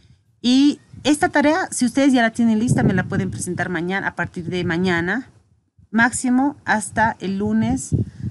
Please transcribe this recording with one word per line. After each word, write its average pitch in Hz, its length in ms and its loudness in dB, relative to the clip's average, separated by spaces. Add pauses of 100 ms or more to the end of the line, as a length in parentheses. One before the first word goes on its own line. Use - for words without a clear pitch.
(420)
Y 262 380 4 (240)
esta 294 260 2
tarea, 302 420 2
si - 140 -2
ustedes 269 280 2
ya 254 80 4
la 226 100 2
tienen 226 280 2
lista, 240 240 2
me 208 100 4
la 185 140 0
pueden 190 240 -2
presentar 180 380 -6
mañana, 180 380 -4
a 175 80 -6
partir 175 300 -8
de 180 180 -4
mañana, 175 640 -2 (600)
máximo 247 760 0
hasta 220 540 -2
el 196 200 -4
lunes 220 560 -2 (360)